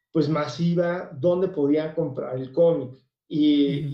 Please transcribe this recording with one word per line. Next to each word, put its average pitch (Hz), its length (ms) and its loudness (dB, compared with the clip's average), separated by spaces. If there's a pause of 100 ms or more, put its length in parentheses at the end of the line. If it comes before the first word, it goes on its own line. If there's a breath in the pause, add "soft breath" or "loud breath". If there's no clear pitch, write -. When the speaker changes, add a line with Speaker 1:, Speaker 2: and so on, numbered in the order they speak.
(100)
Speaker 1:
pues, 147 180 2
masiva 170 920 -2
dónde 180 300 2
podían 156 460 0
comprar 131 420 -6
el 131 160 -8
cómic. 160 480 2 (260)
Y, 147 600 2
Speaker 2:
Ujú. - 80 -4